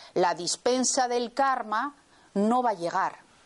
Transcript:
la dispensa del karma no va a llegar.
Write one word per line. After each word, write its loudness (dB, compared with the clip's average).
la 2
dispensa 0
del -2
karma -2
no 2
va 2
a 0
llegar. -4